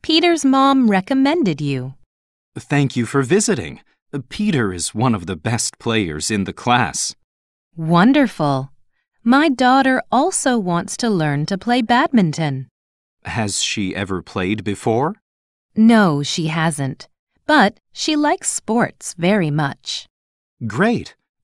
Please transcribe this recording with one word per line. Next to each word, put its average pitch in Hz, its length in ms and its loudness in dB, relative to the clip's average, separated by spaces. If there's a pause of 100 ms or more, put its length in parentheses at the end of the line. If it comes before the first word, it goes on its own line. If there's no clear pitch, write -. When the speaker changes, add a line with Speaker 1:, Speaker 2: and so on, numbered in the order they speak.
Speaker 1:
Peter's 330 420 2
mom 269 460 4
recommended 254 680 2
you. 135 340 -4 (640)
Speaker 2:
Thank 143 380 0
you 117 100 0
for 139 160 0
visiting. 131 560 0 (500)
Peter 143 440 -2
is 85 200 -8
one 117 220 0
of 85 120 -6
the 90 100 -6
best 113 420 -4
players 101 540 -2
in 101 100 0
the 92 100 -4
class. 120 640 -2 (640)
Speaker 1:
Wonderful. 165 960 2 (500)
My 277 260 4
daughter 262 640 2
also 262 480 0
wants 180 380 -4
to 240 120 -2
learn 151 380 0
to 196 100 -4
play 240 240 0
badminton. 170 840 0 (580)
Speaker 2:
Has 101 380 -4
she 98 320 -4
ever 92 260 -4
played 95 440 -4
before? 120 500 -2 (600)
Speaker 1:
No, 208 480 4
she 156 240 -4
hasn't. 156 580 -4 (380)
But 254 360 2 (120)
she - 240 -4
likes 302 340 0
sports - 680 -4
very 175 320 2
much. - 560 -6 (600)
Speaker 2:
Great. 156 500 -2 (260)